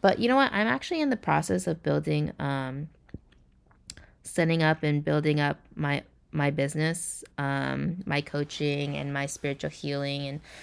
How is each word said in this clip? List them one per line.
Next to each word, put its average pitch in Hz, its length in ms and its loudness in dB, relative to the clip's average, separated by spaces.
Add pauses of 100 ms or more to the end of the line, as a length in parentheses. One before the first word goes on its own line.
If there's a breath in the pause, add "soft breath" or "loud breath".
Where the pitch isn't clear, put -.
But - 180 4
you 233 100 2
know 254 80 6
what? 269 160 4
I'm 208 140 2
actually 269 340 -2
in 285 100 2
the 247 60 2
process 180 500 2
of 165 160 -2
building, 151 560 0
um, 139 500 -4 (1300 loud breath)
setting 165 400 2
up 156 200 4
and 147 220 2
building 151 360 2
up 143 180 2 (160)
my, 143 300 -2 (280)
my 143 180 2
business, 151 760 -2 (140)
um, 139 680 -2
my 147 140 0
coaching 143 760 -2
and 143 160 -4
my 139 140 -2
spiritual 143 440 -4
healing. 139 580 -4
And, 143 120 -8 (220 loud breath)